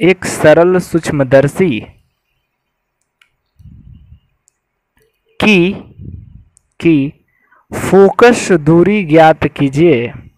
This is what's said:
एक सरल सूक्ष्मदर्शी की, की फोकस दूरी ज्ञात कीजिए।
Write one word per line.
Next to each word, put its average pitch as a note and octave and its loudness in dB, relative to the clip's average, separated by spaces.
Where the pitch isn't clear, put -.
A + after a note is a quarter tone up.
एक F3+ -2
सरल E3+ 2
सूक्ष्मदर्शी C#3 -2
की, F#3+ 0
की D#3 -2
फोकस G3 0
दूरी E3+ 0
ज्ञात D#3+ 2
कीजिए। C#3 -2